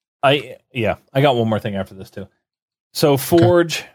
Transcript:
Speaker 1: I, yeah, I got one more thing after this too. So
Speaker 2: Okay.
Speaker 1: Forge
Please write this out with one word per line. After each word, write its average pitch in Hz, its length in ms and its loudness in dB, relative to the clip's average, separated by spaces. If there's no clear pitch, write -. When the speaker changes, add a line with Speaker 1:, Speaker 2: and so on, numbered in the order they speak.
Speaker 1:
I, 131 340 0
yeah, 104 240 -4
I 135 80 0
got 143 140 4
one 117 140 0
more 107 100 -2
thing 104 160 -8
after 95 200 -10
this 95 140 -20
too. 95 180 -16
So 147 200 2
Speaker 2:
Okay. 135 100 -2
Speaker 1:
Forge 170 460 2